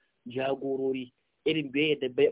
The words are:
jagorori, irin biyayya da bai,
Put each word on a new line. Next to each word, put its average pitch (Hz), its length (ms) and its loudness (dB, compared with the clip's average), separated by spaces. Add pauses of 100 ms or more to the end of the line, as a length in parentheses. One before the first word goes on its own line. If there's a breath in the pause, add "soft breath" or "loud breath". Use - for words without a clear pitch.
(260)
jagorori, 131 840 -2 (340)
irin 151 260 0
biyayya 147 300 2
da 131 80 0
bai, 139 220 4